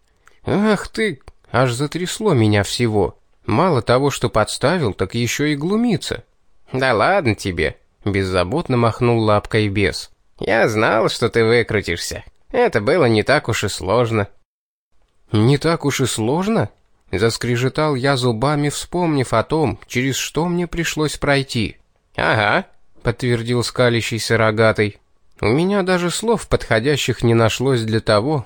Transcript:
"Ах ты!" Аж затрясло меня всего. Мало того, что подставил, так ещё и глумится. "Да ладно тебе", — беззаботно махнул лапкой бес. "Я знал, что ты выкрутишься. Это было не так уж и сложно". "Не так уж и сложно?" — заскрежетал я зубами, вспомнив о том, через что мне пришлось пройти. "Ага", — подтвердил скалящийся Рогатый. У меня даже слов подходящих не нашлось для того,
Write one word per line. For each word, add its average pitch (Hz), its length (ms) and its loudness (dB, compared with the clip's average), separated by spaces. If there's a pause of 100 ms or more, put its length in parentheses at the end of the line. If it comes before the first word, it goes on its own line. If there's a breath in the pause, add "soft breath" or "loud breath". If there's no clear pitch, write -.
(440 soft breath)
"Ах 202 440 0
ты!" 214 320 -4 (320)
Аж 123 200 2
затрясло 165 600 -2
меня 107 300 4
всего. 107 520 -2 (300)
Мало 135 340 2
того, 131 300 2
что - 180 -4
подставил, 123 640 0
так - 220 -6
ещё 117 300 -2
и 151 100 0
глумится. 196 680 -2 (480)
"Да 131 220 0
ладно 127 420 2
тебе", — 82 400 -2 (280)
беззаботно 95 720 0
махнул 117 460 2
лапкой 107 460 0
бес. 98 420 -2 (280)
"Я 214 300 0
знал, 151 400 2
что 120 200 -2
ты 113 160 2
выкрутишься. 104 800 -2 (260)
Это 214 300 2
было 139 260 2
не 110 160 4
так 139 260 0
уж 113 160 -2
и 104 40 -4
сложно". 110 600 -2 (1040)
"Не 120 260 4
так 160 260 -2
уж 139 160 -2
и 131 60 2
сложно?" — 156 640 -2 (420)
заскрежетал 120 840 -2
я 135 220 0
зубами, 127 520 0
вспомнив 156 640 -2
о 113 100 2
том, 139 440 -2
через 127 300 -2
что - 300 -4
мне 175 200 -2
пришлось 156 500 -4
пройти. 135 640 -2 (380)
"Ага", — 135 500 2 (360)
подтвердил 120 600 -2
скалящийся 117 720 0
Рогатый. 110 640 2 (400)
У - 60 0
меня 180 360 2
даже 180 280 0
слов 220 380 -2
подходящих 127 760 0
не 117 120 4
нашлось 117 480 2
для 110 180 0
того, 117 460 0